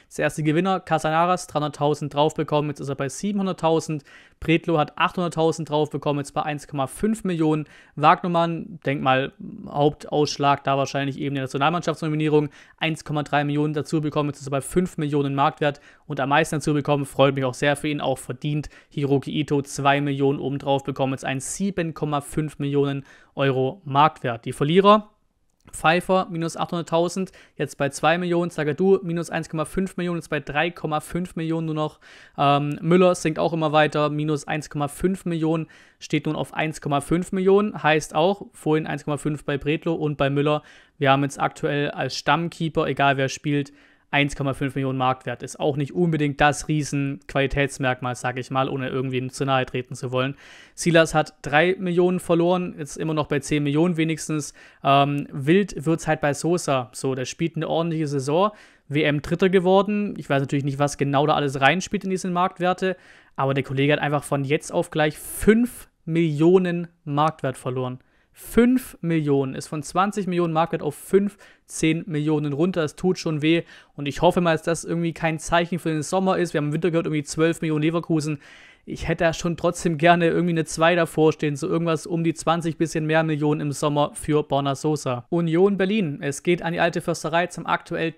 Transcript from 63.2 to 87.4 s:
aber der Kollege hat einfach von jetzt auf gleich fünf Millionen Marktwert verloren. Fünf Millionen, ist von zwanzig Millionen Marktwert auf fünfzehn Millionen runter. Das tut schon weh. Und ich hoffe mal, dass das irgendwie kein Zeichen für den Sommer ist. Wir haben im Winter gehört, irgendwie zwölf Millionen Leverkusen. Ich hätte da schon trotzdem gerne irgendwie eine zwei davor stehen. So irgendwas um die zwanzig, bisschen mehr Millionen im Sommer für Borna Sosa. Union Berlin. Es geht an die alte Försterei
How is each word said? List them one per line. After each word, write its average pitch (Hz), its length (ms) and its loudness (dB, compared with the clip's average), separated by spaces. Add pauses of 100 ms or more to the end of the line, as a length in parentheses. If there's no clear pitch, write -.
aber 135 180 2
der 135 100 0
Kollege 139 300 2
hat 147 60 0
einfach 147 240 0
von 139 200 -2
jetzt 143 260 -2
auf 170 200 -2
gleich 151 260 0
fünf - 720 0 (160)
Millionen 170 840 2 (160)
Marktwert 147 520 -2
verloren. 127 440 -6 (320)
Fünf - 680 2
Millionen, 143 520 0
ist - 120 -10
von 156 160 -8
zwanzig 196 440 -2
Millionen 175 280 0
Marktwert 165 280 0
auf 147 120 -2
fünfzehn - 1120 -2
Millionen 151 460 0
runter. 175 280 0
Das 151 160 -2
tut 185 220 0
schon 156 240 -4
weh. 165 220 2 (320)
Und 143 100 -6
ich - 160 -6
hoffe 175 180 6
mal, 170 120 4
dass 160 100 0
das 165 220 -2
irgendwie 170 280 -2
kein 160 260 -2
Zeichen 170 400 0
für 165 120 -4
den 156 120 -2
Sommer 190 360 0
ist. 170 160 -2
Wir 165 40 2
haben 147 100 -2
im 147 40 -4
Winter 160 180 0
gehört, 165 160 0
irgendwie 156 180 -2
zwölf 160 360 0
Millionen 156 220 0
Leverkusen. 160 560 0 (480)
Ich - 220 -8
hätte 170 160 0
da 165 100 4
schon 170 240 -4
trotzdem 170 400 -2
gerne 170 300 6
irgendwie 170 260 2
eine 160 100 0
zwei 160 300 2
davor 156 380 4
stehen. 147 240 -2
So 156 120 -6
irgendwas 165 380 0
um 165 180 -2
die 165 80 2
zwanzig, 160 460 -2
bisschen 160 260 -2
mehr 160 200 2
Millionen 151 360 0
im 147 120 -2
Sommer 147 420 0
für 151 280 0
Borna 139 320 0
Sosa. 135 540 -4
Union 170 480 2
Berlin. 185 460 0
Es 139 200 -4
geht 175 200 0
an 170 100 -4
die 170 80 -2
alte 170 220 0
Försterei 170 460 -2